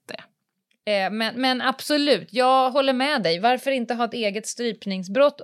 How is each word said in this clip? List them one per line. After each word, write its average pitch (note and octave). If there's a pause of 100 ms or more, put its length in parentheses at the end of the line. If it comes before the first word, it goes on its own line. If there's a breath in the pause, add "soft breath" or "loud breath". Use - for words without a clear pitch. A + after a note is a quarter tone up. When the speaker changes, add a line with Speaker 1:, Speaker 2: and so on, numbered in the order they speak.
Speaker 1:
det. -
Speaker 2:
Eh, F#3+
men, A3
men B3+
absolut, C4
jag B3+
håller C4+
med C4
dig. E3+
Varför B3
inte B3
ha A#3
ett A#3
eget G#3+
strypningsbrott A3